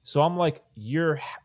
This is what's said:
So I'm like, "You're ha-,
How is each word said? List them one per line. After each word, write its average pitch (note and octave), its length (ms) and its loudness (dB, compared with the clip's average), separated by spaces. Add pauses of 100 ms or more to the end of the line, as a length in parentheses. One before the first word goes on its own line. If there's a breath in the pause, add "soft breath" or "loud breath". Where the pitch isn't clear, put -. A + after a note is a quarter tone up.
So - 200 2
I'm E3+ 140 2
like, E3+ 260 0 (120)
"You're D3 420 -2
ha-, - 280 -12